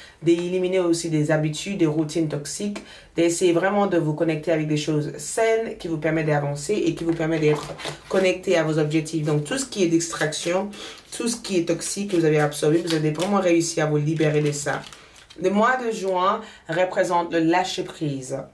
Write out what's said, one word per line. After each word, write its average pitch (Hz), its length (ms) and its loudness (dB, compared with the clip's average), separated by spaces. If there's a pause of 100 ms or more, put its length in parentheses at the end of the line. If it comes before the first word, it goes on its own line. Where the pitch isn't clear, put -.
(220)
d'éliminer 180 580 2
aussi 165 280 0
des 151 220 0
habitudes, 156 480 -2
des 165 80 4
routines 151 420 0
toxiques, 202 540 -6 (340)
d'essayer 170 380 4
vraiment 196 320 2
de 175 100 0
vous 151 160 2
connecter 160 400 0
avec 156 160 0
des 151 80 2
choses 151 400 -2
saines 226 600 0
qui 180 100 -8
vous 160 80 -2
permettent 156 300 0
d'avancer 147 480 -2
et 170 200 0
qui 170 100 -8
vous 165 100 0
permettent 160 260 0
d'être 151 320 2 (380)
connecté 185 480 2
à 156 40 2
vos 156 160 0
objectifs. 151 460 0
Donc, 151 200 0
tout 262 120 -4
ce 269 80 -4
qui 196 200 -2
est 165 40 2
distraction, 165 800 -2 (480)
tout 233 120 -4
ce - 80 -2
qui 196 200 -4
est 165 120 2
toxique 196 420 -4
que 180 60 0
vous 160 100 4
avez 151 140 4
absorbé, 151 460 2
vous 160 80 0
allez 151 180 2
vraiment 190 280 0
réussir 170 440 2
à - 20 2
vous 151 100 2
libérer 151 460 2
de 147 100 2
ça. - 300 -4 (580)
Le 185 100 2
mois 226 260 4
de 233 160 -2
juin 190 480 0 (280)
représente 175 640 0
le 170 60 2
lâcher-prise, 151 1000 -2 (160)